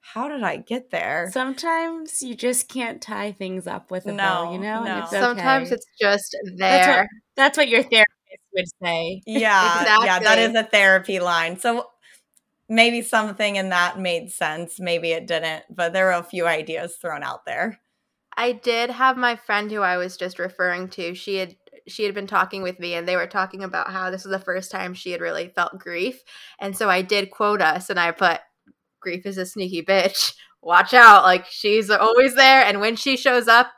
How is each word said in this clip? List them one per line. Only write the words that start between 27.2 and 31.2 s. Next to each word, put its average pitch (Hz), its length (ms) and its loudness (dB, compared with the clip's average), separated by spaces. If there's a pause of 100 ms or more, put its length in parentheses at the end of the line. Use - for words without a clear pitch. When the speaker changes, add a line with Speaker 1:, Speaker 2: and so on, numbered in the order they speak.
Speaker 3:
quote 208 320 -2
us, 160 260 0
and 185 100 -4
I 170 120 0
put, 170 300 0 (600)
"Grief 185 240 -10
is 196 140 -10
a 185 80 -6
sneaky 185 360 -8
bitch. 190 520 0 (260)
Watch 175 320 4
out. 226 300 12